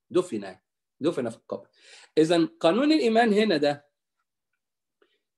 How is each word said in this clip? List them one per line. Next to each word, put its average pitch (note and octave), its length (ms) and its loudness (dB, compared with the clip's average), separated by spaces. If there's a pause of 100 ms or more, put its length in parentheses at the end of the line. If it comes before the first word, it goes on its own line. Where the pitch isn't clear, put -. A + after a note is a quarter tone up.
دفن، G#2 480 -6 (420)
دفن C#3+ 300 -4
في A#2 80 -18
القبر. - 300 -12 (500)
إذن D#3+ 300 2
قانون A3+ 440 0
الإيمان A#3 420 2
هنا G3+ 240 2
ده C#3+ 280 -2 (1500)